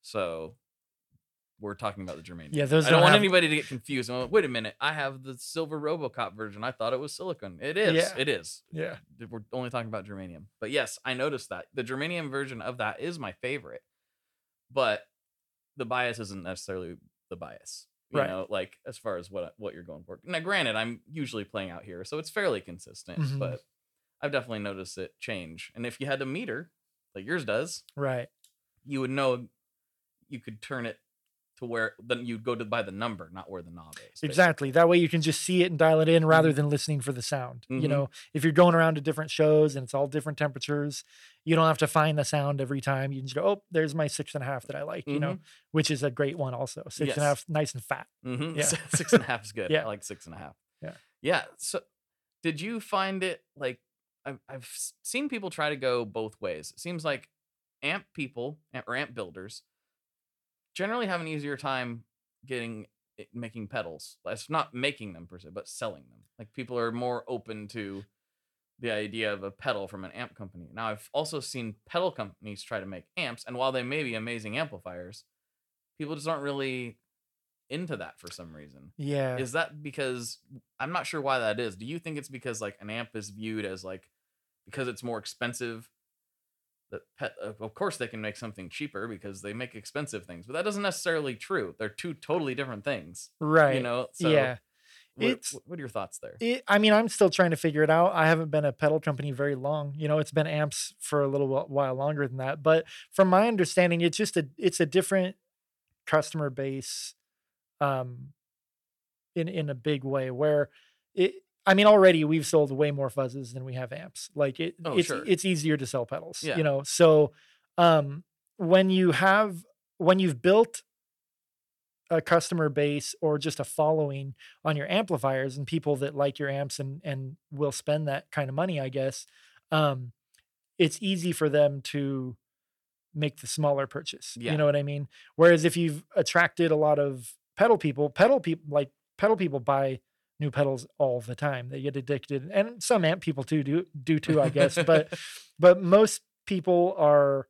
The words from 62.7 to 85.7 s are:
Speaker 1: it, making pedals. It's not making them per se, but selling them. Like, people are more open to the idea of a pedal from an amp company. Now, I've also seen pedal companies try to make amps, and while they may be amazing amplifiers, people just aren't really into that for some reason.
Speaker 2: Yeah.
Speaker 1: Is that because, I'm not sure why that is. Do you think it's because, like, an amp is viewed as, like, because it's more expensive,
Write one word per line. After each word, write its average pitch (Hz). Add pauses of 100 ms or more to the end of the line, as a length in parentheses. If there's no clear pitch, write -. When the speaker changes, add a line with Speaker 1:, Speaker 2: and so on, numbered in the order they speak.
Speaker 1:
it, -
making 113
pedals. 85
It's 98
not 156
making 123
them 85
per 90
se, 80
but 98
selling 90
them. 57 (180)
Like, 110
people 123
are 117
more 120
open 110
to 101 (760)
the 117
idea 107
of 98
a 98
pedal 101
from 95
an 92
amp 117
company. 87
Now, 113
I've 107
also 151
seen 117 (120)
pedal 175
companies 101
try 107
to 95
make 95 (100)
amps, 127
and 123
while 131
they 131
may 143
be 120
amazing 110
amplifiers, 90 (760)
people 156
just 147
aren't 156
really 131 (720)
into 156
that 85
for 87
some 85
reason. 73
Speaker 2:
Yeah. 139
Speaker 1:
Is 127
that 156
because, 131 (380)
I'm 135
not 175
sure 156
why 135
that 110
is. 107
Do 110
you 160
think 160
it's 135
because, 123
like, 104
an 104
amp 113
is 104
viewed 110
as, 95
like, 92 (560)
because 131
it's 113
more 117
expensive, 117 (1000)